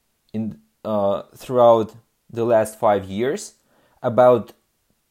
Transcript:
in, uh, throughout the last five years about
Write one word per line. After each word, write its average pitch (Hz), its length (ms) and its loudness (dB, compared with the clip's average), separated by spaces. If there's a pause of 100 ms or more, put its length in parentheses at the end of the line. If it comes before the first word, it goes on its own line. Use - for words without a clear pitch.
(340)
in, 107 260 -8 (240)
uh, 101 400 -4 (100)
throughout 117 600 2 (340)
the 120 140 -8
last 110 340 0
five 101 280 -2
years 123 480 -8 (500)
about 123 480 2 (600)